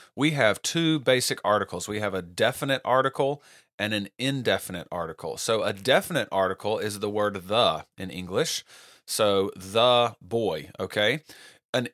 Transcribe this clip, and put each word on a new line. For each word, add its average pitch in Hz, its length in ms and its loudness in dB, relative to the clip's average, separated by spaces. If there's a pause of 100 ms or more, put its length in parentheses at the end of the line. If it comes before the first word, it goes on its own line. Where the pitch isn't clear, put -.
(140)
we 147 180 0
have 113 300 4
two 160 380 0
basic 127 460 2
articles. 98 420 0
We 104 140 -4
have 101 120 -2
a 92 80 -4
definite 123 600 -2
article 135 580 0 (380)
and 107 160 -2
an 101 140 -4 (100)
indefinite 110 720 -2
article. 82 440 -6
So - 280 0
a 110 100 0
definite 127 580 0
article 95 460 0
is 101 220 -4
the 104 100 -2
word 101 380 -2
the 95 380 2 (120)
in 92 140 -8
English. 92 520 -4 (440)
So 101 480 2
the 113 640 2
boy, 90 480 -4 (100)
okay? 107 420 0 (520)
An 123 200 0